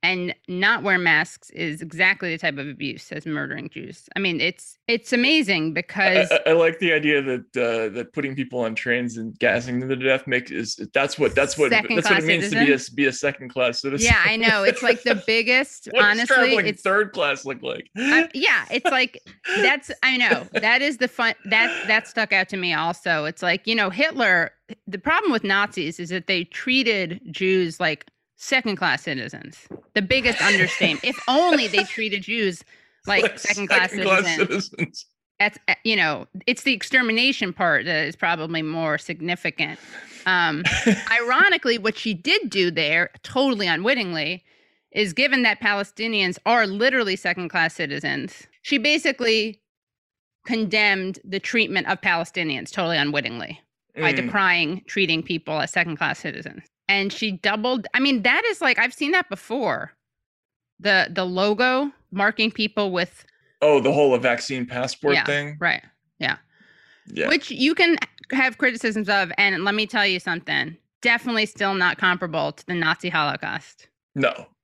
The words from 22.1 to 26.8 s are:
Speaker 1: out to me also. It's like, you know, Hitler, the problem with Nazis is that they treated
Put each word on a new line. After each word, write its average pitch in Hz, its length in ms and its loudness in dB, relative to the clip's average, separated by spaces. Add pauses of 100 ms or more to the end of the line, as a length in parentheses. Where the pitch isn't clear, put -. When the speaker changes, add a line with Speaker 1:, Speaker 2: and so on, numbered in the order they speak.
Speaker 1:
out 190 160 2
to 202 80 -8
me 180 160 -2
also. 160 540 -2
It's 165 160 -8
like, 185 240 0
you 226 80 2
know, 208 160 2
Hitler, 208 600 2 (340)
the 196 120 -10
problem 339 320 0
with 226 140 0
Nazis 196 560 0
is 170 80 -8
that 180 180 -6
they 180 180 0
treated 214 760 -2 (100)